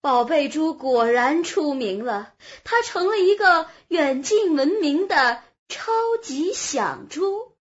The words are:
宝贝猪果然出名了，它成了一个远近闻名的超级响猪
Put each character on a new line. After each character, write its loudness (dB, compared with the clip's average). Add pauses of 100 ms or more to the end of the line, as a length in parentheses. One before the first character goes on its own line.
宝 2
贝 0
猪 -2
果 2
然 2
出 -2
名 -4
了， -6 (300)
它 0
成 -2
了 0
一 4
个 4 (180)
远 0
近 2
闻 2
名 0
的 0 (240)
超 -6 (300)
级 -4
响 -6
猪 -6